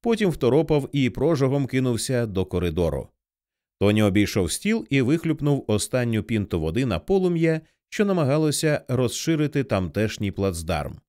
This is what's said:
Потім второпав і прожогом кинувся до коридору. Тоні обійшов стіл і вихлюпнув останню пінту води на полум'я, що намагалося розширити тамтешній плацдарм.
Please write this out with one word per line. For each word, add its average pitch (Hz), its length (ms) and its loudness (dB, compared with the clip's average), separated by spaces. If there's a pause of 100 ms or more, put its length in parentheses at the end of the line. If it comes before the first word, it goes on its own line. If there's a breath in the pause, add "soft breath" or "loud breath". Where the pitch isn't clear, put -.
Потім 220 300 2
второпав 143 640 2
і 131 180 2
прожогом 135 560 0
кинувся 123 600 0
до 95 200 -2
коридору. 85 600 -2 (760)
Тоні 104 200 4
обійшов 101 500 2
стіл 220 380 -2
і 139 120 2
вихлюпнув 143 640 0
останню 110 560 0
пінту 98 380 -2
води 85 260 0
на 92 120 -2
полум'я, 170 640 0 (280 soft breath)
що - 160 -2
намагалося 156 840 0
розширити 143 760 -2
тамтешній 101 680 -2
плацдарм. 85 760 -4